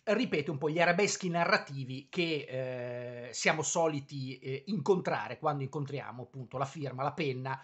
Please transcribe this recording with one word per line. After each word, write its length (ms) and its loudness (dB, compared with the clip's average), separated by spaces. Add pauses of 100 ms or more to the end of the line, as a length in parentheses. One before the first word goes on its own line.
ripete 460 2
un 80 -2
po' 120 2
gli 100 2
arabeschi 480 4
narrativi 800 0
che, 1200 -4
eh, 40 -12
siamo 300 2
soliti, 760 0
eh, 280 -6
incontrare 720 2
quando 260 0
incontriamo 580 -6
appunto 360 -10
la 60 2
firma, 380 -6
la 100 0
penna, 520 -2